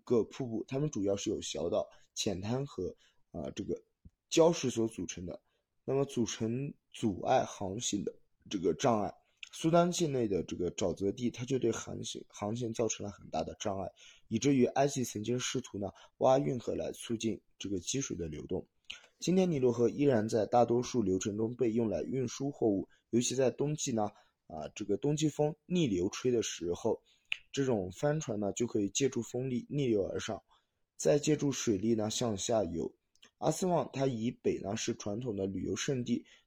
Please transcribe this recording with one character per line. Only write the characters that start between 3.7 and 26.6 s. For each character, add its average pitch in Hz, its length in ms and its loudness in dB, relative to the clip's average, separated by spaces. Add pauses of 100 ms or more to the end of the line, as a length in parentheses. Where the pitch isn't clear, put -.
礁 165 240 6
石 139 160 -2
所 113 200 0
组 92 180 -6
成 90 180 -10
的。 87 160 -10 (440)
那 120 100 -2
么 139 100 2
组 123 220 0
成 120 480 -4 (180)
阻 104 300 -2
碍 127 220 4
航 98 340 -6
行 104 240 -2
的 - 100 -4 (380)
这 101 80 -2
个 85 160 2
障 113 260 4
碍。 92 140 -2 (380)
苏 - 180 0
丹 175 200 6
境 165 220 0
内 120 160 2
的 90 140 2
这 - 120 -8
个 87 180 0
沼 90 200 0
泽 98 200 0
地， 120 180 -2
它 123 140 -8
就 127 140 0
对 113 120 2
航 104 340 -6
行-， - 240 -10
航 104 260 -4
行 117 200 -4
造 113 140 0
成 101 180 -6
了 101 60 -8
很 92 180 -20
大 - 120 -2
的 82 160 -8
障 98 220 -4
碍， 90 100 -6 (380)
以 110 100 0
至 139 160 4
于 123 120 8
埃 139 200 2
及 139 160 -2
曾 107 220 -6
经 120 140 0
试 127 240 -2
图 - 160 -10
呢， 98 100 -4 (300)
挖 131 200 6
运 143 200 0
河 98 160 -4
来 80 180 -4
促 - 240 -4
进 110 240 -2 (180)
这 - 120 -8
个 98 80 -2
积 - 200 -4
水 - 160 -4
的 85 120 -4
流 73 200 -8
动。 92 200 -4 (520)
今 175 160 0
天 185 160 4
尼 151 80 0
罗 123 140 4
河 120 160 4
依 - 140 0
然 117 260 4
在 110 160 2
大 120 180 6
多 120 200 4
数 123 180 0
流 95 180 2
程 101 200 -2
中 113 160 0
被 123 160 2
用 113 180 2
来 87 140 0
运 123 260 -2
输 139 220 -4
货 127 160 -2
物， 98 200 2 (240)
尤 117 100 4
其 123 140 -2
在 127 160 4
冬 143 240 -2
季 143 180 -4
呢， 107 180 0 (360)
啊， 78 280 -8
这 107 100 -8
个 101 140 2
冬 147 180 0
季 151 100 2
风 151 280 0 (100)
逆 175 220 2
流 92 240 2
吹 - 200 0
的 117 120 4
时 85 320 -4